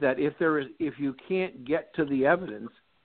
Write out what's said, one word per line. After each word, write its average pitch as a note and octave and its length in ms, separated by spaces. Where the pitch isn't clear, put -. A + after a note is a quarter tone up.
that C3 180
if D3 200
there D#3 200
is, C3+ 100
if D3+ 200
you C#3 160
can't F#3 380
get D#3 300
to D#3+ 100
the C3+ 180
evidence, A#2 460